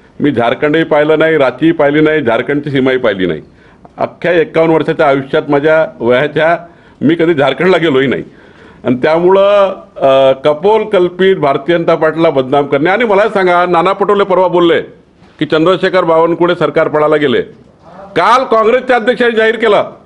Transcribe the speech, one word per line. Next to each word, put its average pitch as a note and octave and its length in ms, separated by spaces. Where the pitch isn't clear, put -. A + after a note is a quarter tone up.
मी D3 120
झारखंडही C3 520
पाहिलं D3+ 360
नाही, D#3+ 180
रांचीही C#3 340
पाहिली D3+ 300
नाही, D#3 220
झारखंडची C3+ 480
सीमाही C3 260
पाहिली G2+ 280
नाही. D#2+ 160
अख्ख्या E3 340
एक्कावन्न E3 420
वर्षाच्या D#3 340
आयुष्यात C#3 420
माझ्या D#3 380
वयाच्या D3 580
मी D#3 140
कधी E3 180
झारखंडला D#3 440
गेलोही C#3 300
नाही. E2+ 160
आणि B2+ 120
त्यामुळं, F#3+ 800
अ, C3+ 340
कपोल D#3 520
कल्पित F#3 520
भारतीय D3+ 420
जनता E3 180
पार्टीला D#3+ 340
बदनाम C#3 360
करणे. C#3+ 240
आणि A3 160
मला G#3 240
सांगा, F3+ 360
नाना F3+ 280
पटोले G3+ 300
परवा F#3 240
बोलले E3+ 340
की D3+ 60
चंद्रशेखर F3 580
बावनकुळे E3 520
सरकार D#3+ 320
पडायला D3+ 280
गेले. C3 260
काल A3+ 280
काँग्रेसच्या B3 520
अध्यक्षांनी A#3+ 400
जाहीर A3 200
केलं G#3+ 360